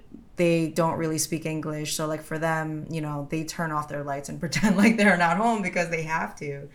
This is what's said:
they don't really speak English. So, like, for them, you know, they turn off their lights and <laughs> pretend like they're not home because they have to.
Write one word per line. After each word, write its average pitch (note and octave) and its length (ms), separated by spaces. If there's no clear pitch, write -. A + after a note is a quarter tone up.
they E3+ 320
don't E3 280
really D#3+ 220
speak D#3 260
English. D3+ 520
So, D#3 100
like, D#3 160
for D#3 160
them, D#3 500
you D#3+ 140
know, D3 280
they D#3+ 140
turn D#3+ 260
off D3+ 180
their D3 140
lights C#3+ 280
and D3 100
<laughs> - 40
pretend F#3 340
like A3+ 180
they're G3+ 220
not F3 180
home A3 240
because F3 300
they D#3+ 140
have D#3+ 320
to. C#3+ 380